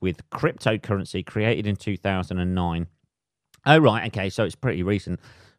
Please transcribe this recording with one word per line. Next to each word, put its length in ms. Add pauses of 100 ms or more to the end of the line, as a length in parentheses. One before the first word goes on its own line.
with 300
cryptocurrency 960
created 400
in 100
two 220
thousand 400
and 160
nine. 320 (800)
Oh, 100
right, 300
okay, 240
so 140
it's 100
pretty 280
recent. 380 (380)